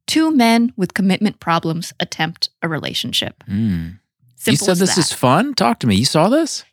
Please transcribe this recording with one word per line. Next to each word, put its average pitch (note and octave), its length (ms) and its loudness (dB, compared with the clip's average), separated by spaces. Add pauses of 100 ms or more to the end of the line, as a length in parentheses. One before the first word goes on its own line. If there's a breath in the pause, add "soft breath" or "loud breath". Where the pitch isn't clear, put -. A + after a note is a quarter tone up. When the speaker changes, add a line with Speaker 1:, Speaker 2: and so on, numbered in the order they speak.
Speaker 1:
Two D#4+ 240 2
men A#3 460 4
with F#3 180 -2
commitment G3 460 0
problems E3 600 -2
attempt E3+ 500 -6 (120)
a E3+ 60 -2
relationship. - 800 -6
Speaker 2:
Mm. F#2+ 500 -2 (380)
Speaker 1:
Simple - 160 -2
Speaker 2:
You - 40 2
said G#3 160 0
Speaker 1:
as F3+ 60 0
Speaker 2:
this F#3 160 2
Speaker 1:
that. F3+ 60 0
Speaker 2:
is - 120 0
fun? F3 420 2
Talk A#3+ 260 0
to - 80 -2
me. G3+ 80 4
You - 80 2
saw D#3+ 240 2
this? D4 440 0